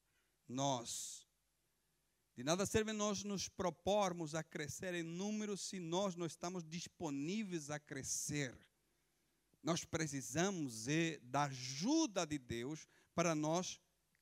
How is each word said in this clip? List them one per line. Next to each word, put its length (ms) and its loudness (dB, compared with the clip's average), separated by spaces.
Nós. 800 0
De 80 -8
nada 200 4
serve 280 2
nós 320 0
nos 240 -4
propormos 880 0
a 80 -2
crescer 500 -6
em 80 -2
número 540 -2
se 240 -6
nós 340 0
não 120 -4
estamos 360 -6
disponíveis 1080 -4
a 100 -4
crescer. 760 -2
Nós 240 2
precisamos 1000 0
é 380 2
da 180 2
ajuda 840 2
de 140 -2
Deus 480 -6
para 220 4
nós 460 0